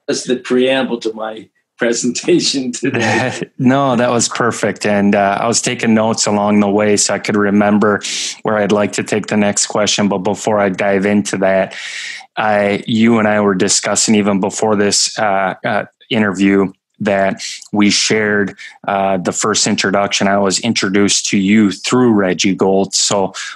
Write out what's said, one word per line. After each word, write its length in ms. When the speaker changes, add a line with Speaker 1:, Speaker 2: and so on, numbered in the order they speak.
Speaker 1:
was 180
the 120
preamble 640
to 120
my 360
<laughs> 160
presentation 920
today. 840
Speaker 2:
<laughs> 40
No, 380
that 140
was 180
perfect. 580
And, 280
uh, 260
I 60
was 140
taking 340
notes 320
along 340
the 80
way 280
so 180
I 40
could 180
remember 640
where 160
I'd 140
like 200
to 100
take 260
the 80
next 300
question. 420
But 100
before 420
I 80
dive 380
into 320
that, 360
I, 500
you 320
and 80
I 140
were 140
discussing 600
even 240
before 380
this, 420
uh, 360
uh, 220
interview 640
that 440
we 180
shared, 640
uh, 300
the 160
first 340
introduction. 640
I 100
was 220
introduced 720
to 80
you 340
through 400
Reggie 420
Gold. 400
So 380